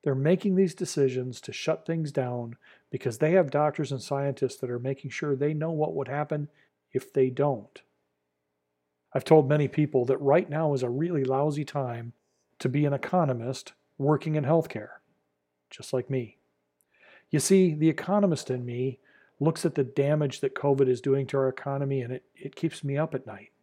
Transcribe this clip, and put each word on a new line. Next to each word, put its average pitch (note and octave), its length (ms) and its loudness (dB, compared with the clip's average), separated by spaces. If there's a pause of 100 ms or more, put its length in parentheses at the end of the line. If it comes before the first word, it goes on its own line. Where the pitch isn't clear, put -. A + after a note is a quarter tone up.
They're C#3 120 0
making F3+ 400 2
these F#3 180 4
decisions B2+ 680 -2
to - 120 -14
shut - 320 -4
things D#3+ 260 -2
down B2 460 -4 (320)
because B2 300 -6
they D#3 140 4
have F3 180 4
doctors D3 400 0
and C3 100 -6
scientists C#3 560 -2
that B2 140 -6
are A#2+ 80 -4
making C3+ 320 -6
sure D3 240 -2
they C#3+ 180 0
know D#3 180 -2
what D3+ 220 -2
would C#3 140 -4
happen D3 400 -4 (440)
if - 220 -6
they C3 160 4
don't. B2+ 520 -2 (1300)
I've C3 100 0
told D#3 240 8
many D3 200 2
people C#3 380 2
that C3 160 2
right C#3 280 4
now D3+ 240 0
is C3 80 0
a B2 80 -2
really D3 340 -2
lousy C#3+ 420 0
time A#2+ 480 -8 (440)
to - 100 -4
be C#3+ 180 2
an C#3 80 2
economist C3 800 -2 (260)
working D3 340 2
in D3+ 100 0
healthcare, - 580 -2 (680)
just - 240 -12
like B2 160 -2
me. B2+ 280 -4 (920)
You D3+ 100 2
see, F#3 360 6
the D#3 140 4
economist F3+ 600 0
in B2 160 -4
me B2 320 -4 (420)
looks D#3 260 0
at D#3+ 100 0
the C#3+ 80 0
damage C#3+ 560 0
that - 160 -4
covid C#3 320 2
is B2 140 0
doing C3+ 260 0
to C#3+ 100 -2
our C3 100 2
economy, C#3 540 -4
and A#2+ 100 -8
it, B2+ 120 -10 (120)
it - 200 -14
keeps - 280 -6
me C#3 140 -2
up D#3 160 -2
at C3+ 140 -6
night. - 240 -18 (120)